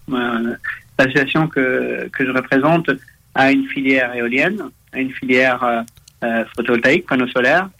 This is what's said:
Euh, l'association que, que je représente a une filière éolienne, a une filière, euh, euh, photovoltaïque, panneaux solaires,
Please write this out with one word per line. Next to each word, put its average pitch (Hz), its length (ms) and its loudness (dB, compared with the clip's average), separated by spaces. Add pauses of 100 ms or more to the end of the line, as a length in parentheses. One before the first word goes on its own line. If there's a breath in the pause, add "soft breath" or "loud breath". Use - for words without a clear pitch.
(120)
Euh, 120 440 -2 (420 loud breath)
l'association 143 500 2
que, 127 640 -2
que 135 140 -2
je 131 60 -2
représente 139 580 0 (460 loud breath)
a 135 160 4
une 135 160 2
filière 135 480 0
éolienne, 139 480 -2 (300)
a 127 60 -6
une 131 140 -4
filière, 127 500 2
euh, 117 180 0 (420)
euh, 117 200 0 (120)
photovoltaïque, 123 500 2
panneaux 127 220 0
solaires, 143 420 2 (100)